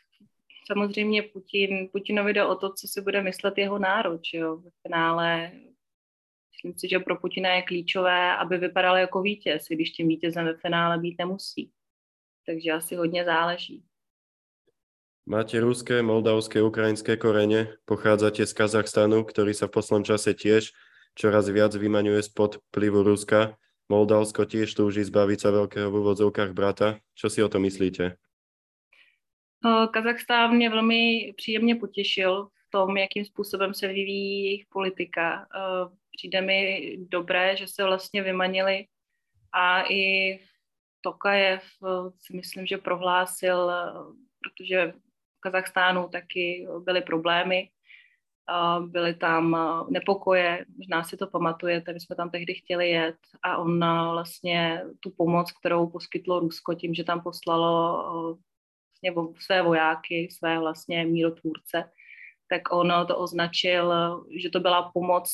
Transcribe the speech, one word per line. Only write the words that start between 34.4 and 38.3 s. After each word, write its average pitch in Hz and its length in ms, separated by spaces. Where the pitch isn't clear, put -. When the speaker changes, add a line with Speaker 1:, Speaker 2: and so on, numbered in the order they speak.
Speaker 1:
jejich 202 260
politika. 180 720
Eh, 185 480
přijde 185 240
mi 190 640
dobré, 180 540
že 190 100
se 196 180
vlastně 190 380
vymanili, 190 640